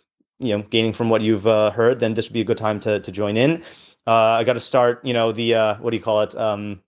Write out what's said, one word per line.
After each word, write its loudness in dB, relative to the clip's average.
you 0
know, -2
gaining 0
from -2
what 2
you've, 0
uh, 4
heard, 2
then 0
this -4
would -18
be -2
a 0
good -2
time -4
to, -2
to -14
join -2
in. 0
Uh, 4
I 0
gotta 0
start, 0
you -2
know, 0
the, 0
uh, 2
what -4
do -4
you -6
call 0
it? -2
Um, -6